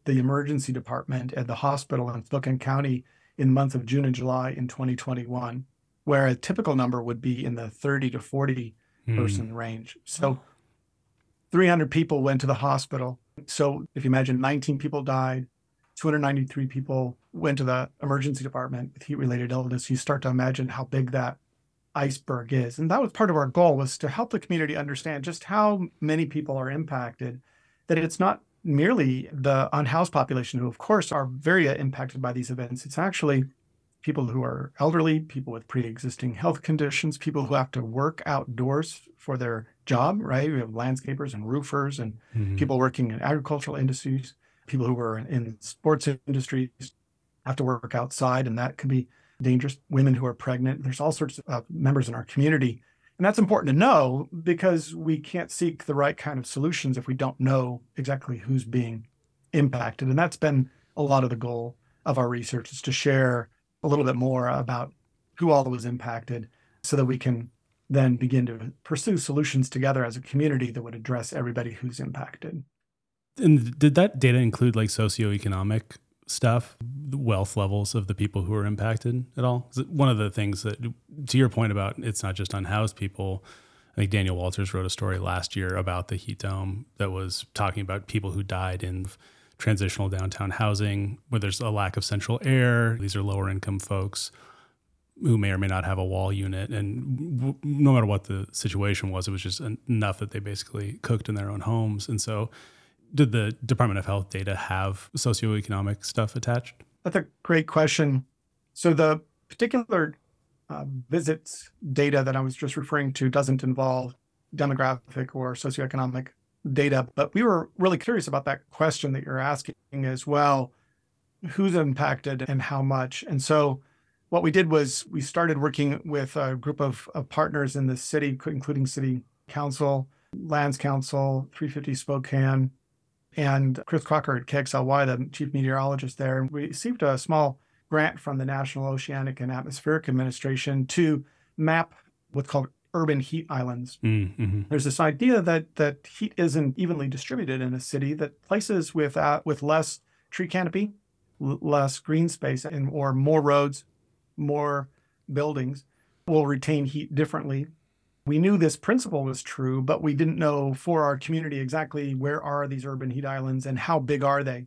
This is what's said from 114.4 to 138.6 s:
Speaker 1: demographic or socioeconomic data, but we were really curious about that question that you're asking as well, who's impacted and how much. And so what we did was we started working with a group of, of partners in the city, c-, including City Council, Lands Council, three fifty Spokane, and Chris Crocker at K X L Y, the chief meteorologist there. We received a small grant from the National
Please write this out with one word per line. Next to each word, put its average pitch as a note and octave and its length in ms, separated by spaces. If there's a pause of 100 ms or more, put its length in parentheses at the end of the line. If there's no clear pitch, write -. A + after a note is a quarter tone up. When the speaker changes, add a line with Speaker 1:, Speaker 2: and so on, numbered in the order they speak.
Speaker 1:
demographic C3 800
or B2+ 180
socioeconomic C3 760 (440)
data, C3+ 420
but C#3+ 200
we G3+ 80
were G3 340
really F3+ 220
curious A3+ 300
about C#3 180
that C#3 240
question D#3 420
that C3+ 120
you're C3+ 140
asking C#3 360 (180)
as C3 340
well, C#3+ 460 (800)
who's F#3+ 240
impacted C#3 760
and C3+ 140
how C#3 180
much. C3+ 480
And C#3 140
so D3 400 (480)
what F3 120
we E3 80
did E3+ 200
was D3 400
we D#3 100
started D#3 380
working C#3+ 480
with C#3+ 300
a C3+ 200
group D3 240
of, C#3 340
of C3+ 140
partners C#3+ 480
in C3+ 120
the B2+ 80
city, C#3+ 460
c-, D#3 80
including C#3 360
City C3 380 (240)
Council, C#3 600 (260)
Lands D3 440
Council, C3+ 760
three D3+ 160
fifty C#3+ 260
Spokane, C3+ 760 (640)
and C#3 500
Chris D#3+ 180
Crocker C#3+ 320
at B2 100
K C#3+ 120
X C#3 140
L C3 140
Y, C#3 180
the B2+ 280
chief C#3 200
meteorologist C3+ 640
there. C3 280
We D3 240
received A#3 340
a C3+ 160
small D3 400 (320)
grant D#3 300
from C#3 180
the C3 80
National C3+ 400